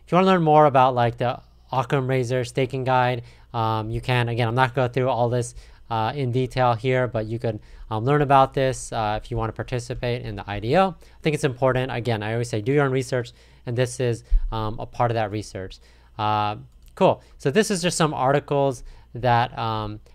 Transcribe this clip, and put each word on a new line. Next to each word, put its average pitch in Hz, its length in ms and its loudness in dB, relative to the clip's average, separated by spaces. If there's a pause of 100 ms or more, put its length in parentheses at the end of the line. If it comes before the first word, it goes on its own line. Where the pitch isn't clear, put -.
if - 60 -20
you 165 60 4
wanna 190 100 4
learn 185 160 4
more 151 220 8
about, 131 280 6
like, 120 240 2
the 123 220 -4 (320)
Occam 127 380 0
Razor 127 340 0
staking 131 400 -4
guide, 127 380 2 (320)
um, 110 360 -2
you 117 120 -4
can. 123 260 0
Again, 117 220 0
I'm 113 60 -2
not 127 200 2
gonna 127 140 0
go 120 40 -12
through 131 160 0
all 120 200 0
this, 120 260 -4 (340)
uh, 113 240 -2
in 135 180 -4
detail 127 420 0
here, 127 340 0
but 110 180 -4
you 113 140 -6
could, 110 220 -4 (280)
um, 110 140 -4
learn 147 180 2
about 135 320 4
this, 131 380 -2
uh, 110 300 -2
if - 100 -14
you 120 60 -4
wanna 110 160 -2
participate 120 680 -6
in 113 120 -10
the 98 100 -10
I 104 140 -6
D 113 160 0
O. 190 140 4
I - 320 -16
think 151 140 0
it's 151 100 -2
important. 127 440 0
Again, 117 320 -2
I 107 120 -4
always 120 160 -2
say 110 100 -4
do 113 140 -2
your 147 100 4
own 135 80 0
research, 127 400 -2 (340)
and 120 120 -6
this 127 240 -2
is, 120 240 -2 (260)
um, 110 260 -4
a 117 80 -10
part 120 240 0
of 117 60 -2
that 107 160 -2
research. 98 480 -8 (380)
Uh, 107 400 0 (380)
cool. 170 280 2 (140)
So - 120 -4
this 208 220 2
is 180 100 -4
just 175 160 -2
some 156 160 2
articles 139 680 0 (300)
that, 120 440 0
um, 107 440 -6 (120)